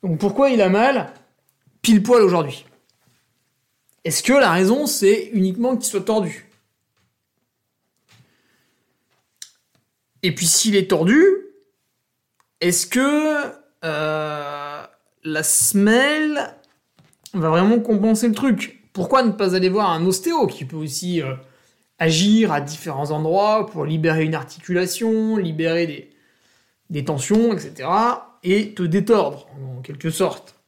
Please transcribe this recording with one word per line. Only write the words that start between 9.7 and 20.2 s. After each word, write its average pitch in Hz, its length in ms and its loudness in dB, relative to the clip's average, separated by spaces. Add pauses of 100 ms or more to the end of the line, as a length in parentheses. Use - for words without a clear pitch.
Et 165 100 0
puis 170 140 -4
s'il 208 280 2
est 190 140 2
tordu, 190 340 4 (1400)
est-ce 175 280 0
que, 294 640 0 (320)
euh, 151 1000 -6 (400)
la 156 200 -4
semelle 277 1120 0 (800)
va 160 140 0
vraiment 190 300 4
compenser 220 480 0
le 220 60 2
truc ? - 600 -2
Pourquoi 196 280 0
ne 233 100 2
pas 190 240 0
aller 185 140 2
voir 196 220 0
un 165 160 -2
ostéo 254 400 0